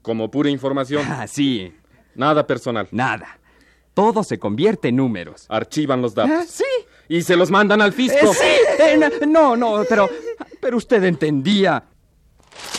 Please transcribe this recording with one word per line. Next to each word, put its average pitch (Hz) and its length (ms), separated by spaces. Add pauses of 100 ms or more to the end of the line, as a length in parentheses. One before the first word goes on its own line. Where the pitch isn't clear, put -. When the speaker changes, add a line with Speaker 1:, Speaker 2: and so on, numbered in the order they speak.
Speaker 1:
Como 110 280
pura 143 200
información. 139 580
Speaker 2:
Ah, 131 180
sí. 110 460 (420)
Speaker 1:
Nada 151 320
personal. 120 440
Speaker 2:
Nada. 110 480 (560)
Todo 214 280
se 120 160
convierte 143 500
en 120 80
números. 101 520
Speaker 1:
Archivan 127 540
los 117 120
datos. 117 260
Speaker 2:
Ah, 349 60
sí. - 180 (440)
Speaker 1:
Y 170 140
se 180 140
los 170 140
mandan 202 300
al 202 140
fisco. 254 380
Speaker 2:
Eh, - 20
sí. 571 480
Eh, 311 160 (280)
no, 302 300
no, - 0
no, 214 320
pero, 202 220 (500)
pero 247 160
usted 214 280
entendía. 160 800 (960)